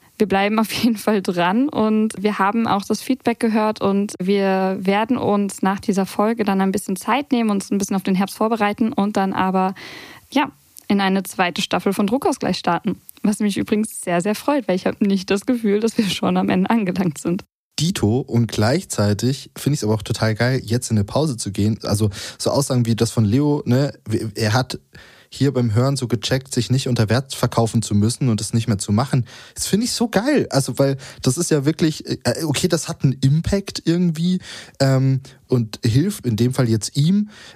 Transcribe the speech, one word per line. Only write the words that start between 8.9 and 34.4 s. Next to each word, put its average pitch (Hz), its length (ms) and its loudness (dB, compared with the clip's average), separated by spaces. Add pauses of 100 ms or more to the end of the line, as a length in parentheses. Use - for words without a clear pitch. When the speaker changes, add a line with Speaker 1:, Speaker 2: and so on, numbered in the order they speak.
Speaker 1:
und 202 220 0
dann 190 180 0
aber, 185 420 0 (560)
ja, 285 200 0 (360)
in 202 140 2
eine 190 220 2
zweite 180 380 -2
Staffel 190 320 0
von 202 140 2
Druckausgleich 262 500 0
starten. 175 420 -2 (220)
Was 208 180 0
mich 202 180 0
übrigens 214 440 -2
sehr, 175 200 0
sehr 202 140 -2
freut, 285 320 -2
weil 185 80 2
ich 190 100 -2
habe 196 200 0
nicht 196 240 0
das 202 160 0
Gefühl, 226 340 0
dass 226 180 -2
wir 226 80 4
schon 185 320 0
am 196 120 0
Ende 185 200 2
angelangt 185 480 0
sind. 175 260 -4 (360)
Speaker 2:
Dito, 135 400 0
und 117 320 0
gleichzeitig 117 1080 0
finde 143 180 0
ich's - 80 -4
aber 110 120 0
auch 107 80 -4
total 110 300 -2
geil, 123 300 0
jetzt 117 280 -4
in 110 60 2
eine 101 60 2
Pause 131 340 -2
zu 101 140 -8
gehen. 104 320 0
Also 104 260 0 (280)
so - 140 -2
Aussagen 131 340 0
wie 113 100 0
das 113 160 0
von 113 140 0
Leo, 143 400 2
ne, 131 280 2 (420)
er 107 180 0
hat - 260 -2 (500)
hier 135 240 0
beim 120 200 0
Hören 135 240 2
so 123 100 -4
gecheckt, 127 460 -4
sich 120 180 0
nicht 135 160 0
unter 110 220 0
Wert 123 260 -2
verkaufen 117 460 0
zu - 120 -2
müssen 113 360 2
und 107 100 2
es - 140 -8
nicht 113 140 0
mehr 104 100 0
zu - 160 -4
machen. 127 320 2 (280)
Das - 140 -6
finde 220 180 2
ich - 60 -4
so 233 160 0
geil. 233 420 2
Also, 135 300 0
weil 139 180 2 (240)
das 131 160 -2
ist 175 140 0
ja 143 140 2
wirklich, 160 420 0
äh, 123 380 -2
okay, 151 220 0
das 165 200 -2
hat - 160 -8
einen 135 180 4
Impact 170 640 0
irgendwie, 175 540 2 (400)